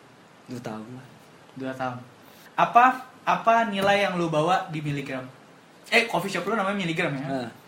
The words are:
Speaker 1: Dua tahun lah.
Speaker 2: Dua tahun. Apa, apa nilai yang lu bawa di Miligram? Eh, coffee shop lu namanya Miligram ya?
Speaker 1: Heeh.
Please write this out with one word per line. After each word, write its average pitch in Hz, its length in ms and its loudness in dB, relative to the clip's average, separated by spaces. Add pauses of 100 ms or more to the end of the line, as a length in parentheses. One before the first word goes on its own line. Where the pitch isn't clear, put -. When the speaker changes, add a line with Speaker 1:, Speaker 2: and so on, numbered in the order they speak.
(460)
Speaker 1:
Dua 127 140 -12
tahun 110 320 -10
lah. 127 140 -16 (500)
Speaker 2:
Dua 131 160 -8
tahun. 127 280 -6 (540)
Apa, 240 320 6 (380)
apa 180 300 2 (120)
nilai 202 380 2
yang 185 120 0
lu 170 120 0
bawa 160 400 2
di 160 140 -8
Miligram? 143 420 -6 (640)
Eh, 233 180 4
coffee 180 240 -2
shop 175 160 -4
lu 202 80 -2
namanya 202 220 -2
Miligram 165 400 -2
ya? 135 80 -6
Speaker 1:
Heeh. 135 240 -4 (200)